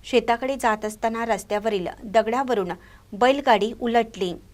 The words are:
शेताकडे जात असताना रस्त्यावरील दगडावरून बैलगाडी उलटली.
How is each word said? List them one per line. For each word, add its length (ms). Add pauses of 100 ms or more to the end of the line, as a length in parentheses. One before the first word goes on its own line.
शेताकडे 520
जात 300
असताना 400
रस्त्यावरील 640 (160)
दगडावरून 640 (440)
बैलगाडी 680
उलटली. 520 (200)